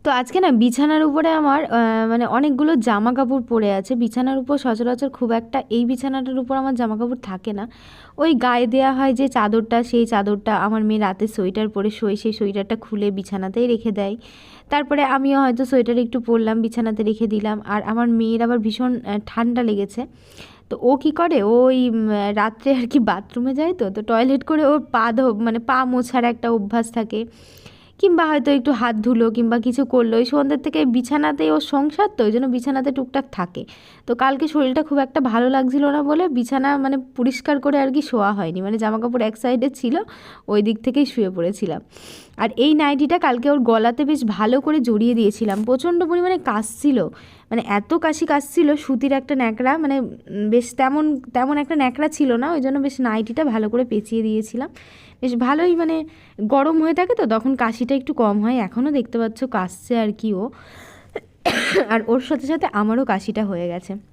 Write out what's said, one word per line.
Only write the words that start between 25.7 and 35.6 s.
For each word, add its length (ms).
মোছার 400
একটা 260
অভ্যাস 400
থাকে, 300
কিংবা 280
হয়তো 240
একটু 220
হাত 240
ধুলো 340
কিংবা 280
কিছু 280
করলো। 300
ওই 100
সন্ধ্যের 340
থেকে 260
বিছানাতেই 640
ওর 220
সংসার, 420
তো 100
ওই 80
জন্য 140
বিছানাতে 460
টুকটাক 400
থাকে। 300
তো 100
কালকে 340
শরীরটা 340
খুব 160
একটা 220
ভালো 280
লাগছিল 420